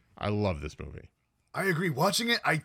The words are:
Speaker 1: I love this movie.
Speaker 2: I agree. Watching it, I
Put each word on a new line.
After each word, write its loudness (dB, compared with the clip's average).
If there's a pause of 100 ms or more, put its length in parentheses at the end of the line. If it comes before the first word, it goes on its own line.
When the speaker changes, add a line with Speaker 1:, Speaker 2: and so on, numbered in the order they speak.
(180)
Speaker 1:
I -2
love 0
this -8
movie. -14 (460)
Speaker 2:
I -2
agree. 2
Watching 2
it, 2
I 2